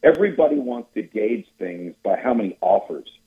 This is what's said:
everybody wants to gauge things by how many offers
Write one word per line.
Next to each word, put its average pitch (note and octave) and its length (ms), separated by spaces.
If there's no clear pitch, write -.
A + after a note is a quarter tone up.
everybody D#3+ 520
wants B2 380
to G#2+ 80
gauge G#2+ 460
things F2 460
by F#2+ 140
how A#2+ 160
many G#2 280
offers F2 480